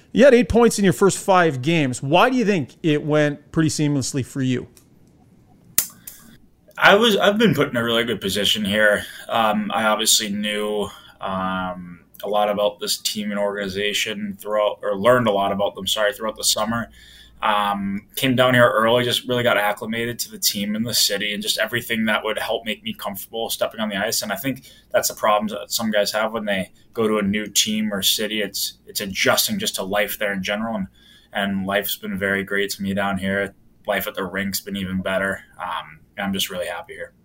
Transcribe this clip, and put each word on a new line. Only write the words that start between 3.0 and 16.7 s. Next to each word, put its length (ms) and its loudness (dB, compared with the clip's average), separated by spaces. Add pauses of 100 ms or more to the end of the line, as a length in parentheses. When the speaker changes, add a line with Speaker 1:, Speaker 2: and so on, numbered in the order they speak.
Speaker 1:
went 480 0
pretty 180 2
seamlessly 560 0
for 160 -6
you? 260 -2 (2000)
Speaker 2:
I 160 8
was, 220 4
I've 220 2
been 160 4
put 140 0
in 80 -4
a 60 0
really 200 2
good 180 -4
position 420 0
here. 400 4 (240)
Um, 460 0
I 120 0
obviously 440 2
knew, 580 -4 (320)
um, 840 -6 (180)
a 60 -8
lot 200 2
about 300 0
this 180 -4
team 340 -6
and 80 -4
organization 1000 -4
throughout, 440 -2
or 120 -2
learned 320 4
a 40 4
lot 200 2
about 220 -2
them, 140 -10
sorry, 260 0
throughout 220 -6
the 80 -10
summer. 460 -2 (520)